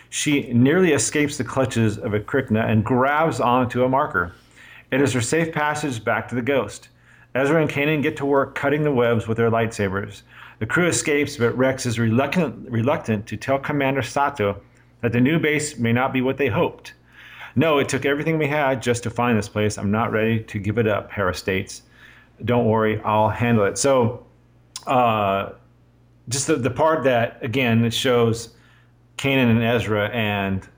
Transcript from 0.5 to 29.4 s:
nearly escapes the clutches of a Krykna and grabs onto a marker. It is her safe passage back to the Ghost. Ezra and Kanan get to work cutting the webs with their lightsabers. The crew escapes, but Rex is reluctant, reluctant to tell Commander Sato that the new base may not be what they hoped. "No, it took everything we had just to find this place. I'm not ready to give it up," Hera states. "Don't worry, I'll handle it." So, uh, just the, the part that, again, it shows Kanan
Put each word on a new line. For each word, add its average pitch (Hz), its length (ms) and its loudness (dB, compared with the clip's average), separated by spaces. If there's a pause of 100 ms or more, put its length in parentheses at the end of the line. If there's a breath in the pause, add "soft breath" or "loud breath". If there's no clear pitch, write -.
nearly 151 400 4
escapes 147 440 0
the 127 60 -4
clutches 117 540 0
of 104 160 -4
a 104 60 0
Krykna 113 500 0
and 110 160 2
grabs 139 540 2
onto 123 440 2
a 127 60 2
marker. 131 440 0 (580 loud breath)
It 131 100 2
is 123 120 2
her 123 80 0
safe 160 300 0
passage 151 540 -4
back 110 240 -2
to 117 60 -8
the 127 80 -2
Ghost. 117 460 -2 (440 soft breath)
Ezra 139 260 2
and 147 100 2
Kanan 143 340 0
get 156 140 -2
to 139 80 -6
work 139 280 2
cutting 147 300 0
the 147 80 2
webs 120 360 2
with 113 100 -2
their 117 120 2
lightsabers. 104 720 -2 (380 loud breath)
The 127 80 -4
crew 170 200 0
escapes, 147 500 0
but 117 200 0
Rex 131 300 0
is 117 100 -2
reluctant, 123 720 0
reluctant 117 560 -2
to 107 100 -10
tell 135 220 -2
Commander 139 460 -2
Sato 107 580 -2 (400 soft breath)
that 120 100 0
the 120 100 2
new 156 180 2
base 151 400 -2
may 117 120 0
not 127 220 0
be 127 80 0
what 127 160 -2
they 139 120 0
hoped. - 440 -4 (640 loud breath)
"No, 147 240 2
it 135 100 -2
took 139 160 -2
everything 147 320 0
we 151 100 0
had 135 360 0
just 120 200 0
to 117 60 -4
find 120 260 0
this 104 140 -2
place. 107 300 -2
I'm 101 100 -2
not 110 220 0
ready 110 300 0
to 107 180 -8
give 104 180 -2
it 110 100 2
up," 101 240 -2
Hera 92 220 -2
states. - 480 -6 (640 loud breath)
"Don't 120 220 2
worry, 110 360 2
I'll 107 260 2
handle 113 360 2
it." - 140 -2
So, 127 440 2 (600)
uh, 107 640 2 (800)
just 139 180 -4
the, 160 80 2
the 127 140 -2
part 151 340 2
that, 120 380 2
again, 117 440 2
it 113 80 -2
shows 117 560 0 (680 soft breath)
Kanan 135 320 2